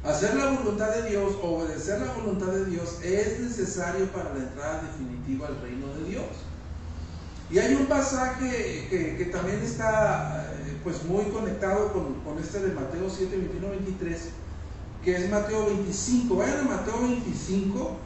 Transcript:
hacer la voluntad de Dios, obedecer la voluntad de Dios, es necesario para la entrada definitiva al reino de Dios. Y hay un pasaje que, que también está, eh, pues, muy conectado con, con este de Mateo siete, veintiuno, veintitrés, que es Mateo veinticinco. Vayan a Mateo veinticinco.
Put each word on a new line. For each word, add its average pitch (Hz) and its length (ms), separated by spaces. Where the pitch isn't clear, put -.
hacer 294 320
la 277 140
voluntad 214 400
de 226 220
Dios, 196 320
obedecer 165 580
la 254 120
voluntad 196 340
de 190 180
Dios, 170 380
es 202 360
necesario 190 720
para 160 220
la 135 120
entrada 151 360
definitiva 127 680
al - 140
reino 131 320
de 160 120
Dios. 190 200
Y 180 80
hay 247 160
un 269 100
pasaje 254 1040
que, 160 260
que 180 100
también 185 360
está, 220 920
eh, - 280
pues, 160 200
muy 190 220
conectado 202 680
con, 147 280
con 156 180
este 196 220
de 185 120
Mateo 160 420
siete, 190 220
veintiuno, 180 320
veintitrés, 185 600
que 180 140
es 185 120
Mateo 208 380
veinticinco. 202 680
Vayan 277 240
a 214 160
Mateo 220 260
veinticinco. 220 1000